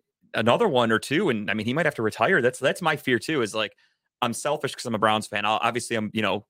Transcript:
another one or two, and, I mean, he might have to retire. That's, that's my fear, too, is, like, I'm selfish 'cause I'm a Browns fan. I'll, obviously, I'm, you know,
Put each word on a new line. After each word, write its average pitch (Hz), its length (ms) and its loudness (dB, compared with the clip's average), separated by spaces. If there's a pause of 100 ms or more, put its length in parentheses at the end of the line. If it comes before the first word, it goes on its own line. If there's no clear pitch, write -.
(340)
another 120 340 2
one 123 240 2
or 110 80 4
two, 170 300 0
and, 107 200 -2
I 95 40 2
mean, 107 120 -2
he 120 80 -2
might 165 120 0
have 147 100 -2
to 120 80 -4
retire. 131 380 2
That's, 120 180 2
that's 143 220 0
my 156 140 0
fear, 127 240 0
too, 151 220 -2
is, 101 140 -2
like, 107 180 -4 (480)
I'm 120 120 0
selfish 147 420 -4
'cause - 100 -10
I'm 117 100 -4
a 104 40 -2
Browns 107 280 2
fan. 104 180 -4
I'll, 107 160 0
obviously, 117 340 -2
I'm, 107 180 -2
you 110 80 -2
know, 104 280 0